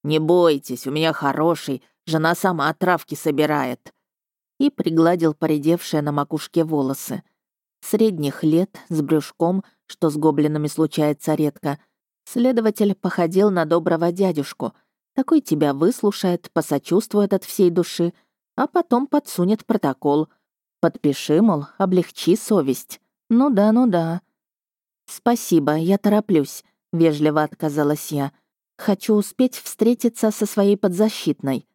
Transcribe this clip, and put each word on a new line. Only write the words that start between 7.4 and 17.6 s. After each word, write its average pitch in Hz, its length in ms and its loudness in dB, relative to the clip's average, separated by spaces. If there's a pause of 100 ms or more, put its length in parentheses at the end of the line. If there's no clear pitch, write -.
Средних 180 600 0
лет, 165 440 2
с 156 140 -2
брюшком, 165 640 -2 (240)
что - 220 -2
с 147 60 -4
гоблинами 151 520 0
случается 151 680 -2
редко, 147 460 -4 (440)
следователь 220 720 0
походил 185 560 0
на 175 140 0
доброго 170 480 0
дядюшку. 156 600 -4 (420)
Такой 294 260 2
тебя 147 320 0
выслушает, 185 800 0
посочувствует 190 800 -2
от 190 100 -2
всей 180 260 2